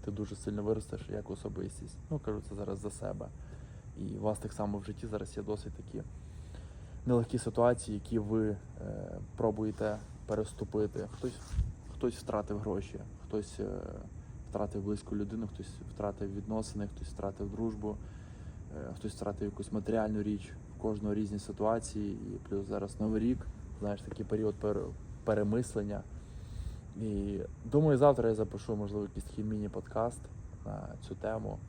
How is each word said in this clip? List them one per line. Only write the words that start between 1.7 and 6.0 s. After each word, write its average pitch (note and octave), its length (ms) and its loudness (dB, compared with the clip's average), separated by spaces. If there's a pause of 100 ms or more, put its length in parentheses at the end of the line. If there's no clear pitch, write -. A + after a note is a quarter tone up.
Ну, D3+ 100 0
кажу G#2+ 300 -2
це G2+ 60 -6
зараз G2 240 -2
за G2+ 100 -4
себе. G2+ 380 -4 (720)
І G#2 200 -4
у G2+ 40 -4
вас G#2+ 180 2
так G#2 140 -4
само G2+ 240 0
в G2 60 -4
житті G#2 240 -6
зараз G#2 300 -4
є G#2 60 -4
досить G#2 300 -2
такі - 300 -6 (1000)